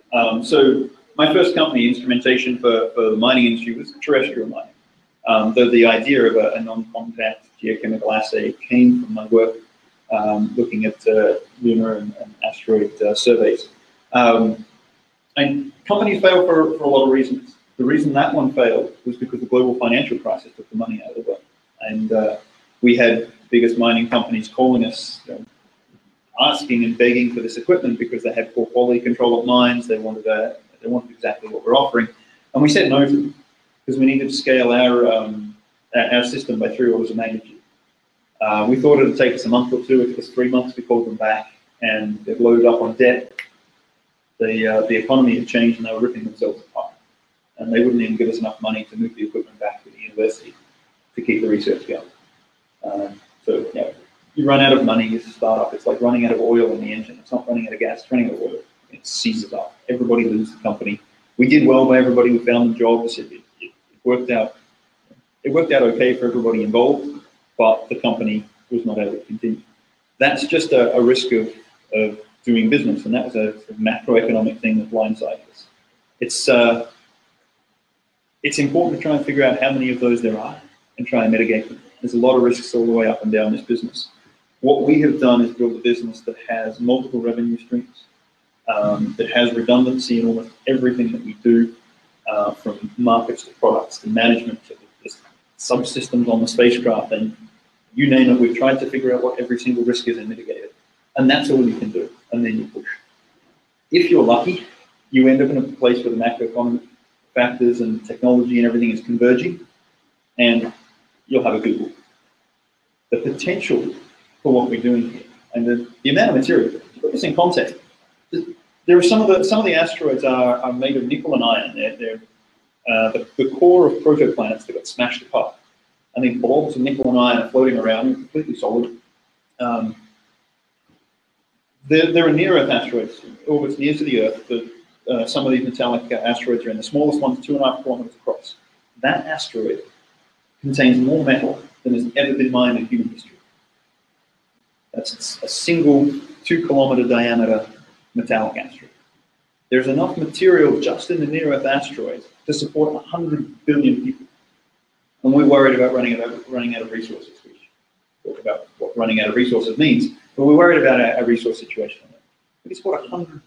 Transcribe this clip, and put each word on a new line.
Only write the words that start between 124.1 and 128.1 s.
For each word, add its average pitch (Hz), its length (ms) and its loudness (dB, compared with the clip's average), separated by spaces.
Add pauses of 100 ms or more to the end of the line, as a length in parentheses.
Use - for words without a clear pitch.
that 92 60 -12
got - 160 -10
smashed 123 340 -6
apart. - 320 -4 (640)
I 123 40 -4
think 123 200 -2
blobs 135 340 0
of 127 80 -4
nickel 135 260 -2
and 123 100 2
iron 120 240 2
are - 80 -8
floating 131 280 2
around, 113 360 0